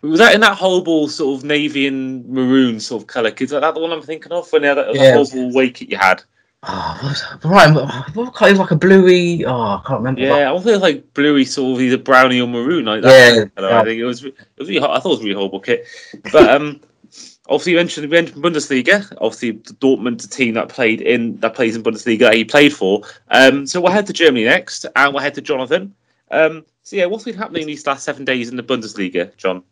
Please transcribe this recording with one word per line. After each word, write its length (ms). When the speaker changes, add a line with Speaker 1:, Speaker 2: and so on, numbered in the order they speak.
Speaker 1:
Was 180
that 160
in 60
that 160
horrible 500
sort 320
of 40
navy 440
and 420
maroon 500
sort 220
of 60
colour? 240
'Cause 200
is 80
that 140
the 60
one 120
I'm 120
thinking 280
of? 200
When 100
they 60
had 100
that, 100
that 80
Speaker 2:
Yeah. 180
Speaker 1:
horrible 360
away 220
kit 180
you 80
had? 240
Speaker 2:
Oh, 380
what 100
was 100
that? 200
Brian, 320
what, 120
what, 120
it 240
was 80
like 120
a 40
bluey. 720
Oh, 80
I 340
can't 120
remember. 220
Speaker 1:
Yeah, 300
I 40
think 120
it 40
was 100
like 340
bluey, 300
sort 320
of 40
either 160
brownie 440
or 60
maroon. 380
Like 160
that 80
Speaker 2:
Yeah, 200
Speaker 1:
kind 140
of 120
colour. 140
Speaker 2:
yeah. 120
Speaker 1:
I 40
think 140
it 60
was. 180
It 120
was 100
really 120
hot. 160
I 20
thought 100
it 40
was 80
a 20
really 120
horrible 240
kit. 280
But 180
um, 300
<laughs> 360
obviously 240
you 60
mentioned, 300
we 80
mentioned 260
Bundesliga. 760
Obviously, 320
the 220
Dortmund, 480
the 60
team 280
that 140
played 320
in, 380
that 160
plays 200
in 80
Bundesliga 360
that 160
he 100
played 280
for. 280
Um, 340
so 160
we'll 100
head 160
to 60
Germany 320
next, 400
and 180
we'll 100
head 120
to 60
Jonathan. 520
Um, 360
so 120
yeah, 120
what's 160
been 120
happening 300
these 220
last 160
seven 220
days 240
in 80
the 60
Bundesliga, 720
John? 340